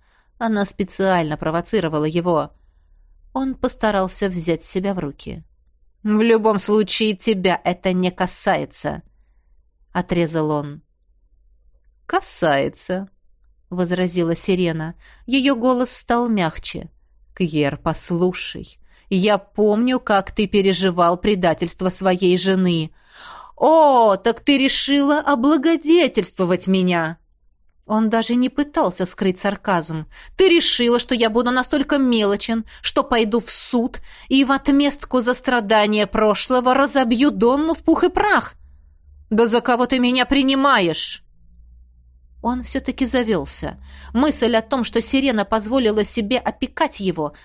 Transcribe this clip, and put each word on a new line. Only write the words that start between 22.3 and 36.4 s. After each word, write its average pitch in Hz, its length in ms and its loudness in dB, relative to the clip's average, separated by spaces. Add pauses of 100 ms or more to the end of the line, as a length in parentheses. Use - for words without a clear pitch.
жены". 180 560 0 (720)
"О, 269 520 6
так 233 240 0
ты 277 180 2
решила 277 640 2
облагодетельствовать 285 1500 2
меня!" 180 540 0 (640)
Он 220 240 0
даже 226 240 0
не 247 160 0
пытался 285 560 -2
скрыть 185 320 -2
сарказм. 170 720 -4 (280)
"Ты 370 140 4
решила, 240 480 2
что 240 160 -2
я 226 160 2
буду 240 220 0
настолько 277 480 0
мелочен, 226 640 0 (160)
что - 220 0
пойду 233 360 0
в - 120 -6
суд - 480 0 (300)
и 269 140 6
в 254 80 0
отместку 277 680 0
за 240 160 0
страдания 214 720 2
прошлого 233 640 2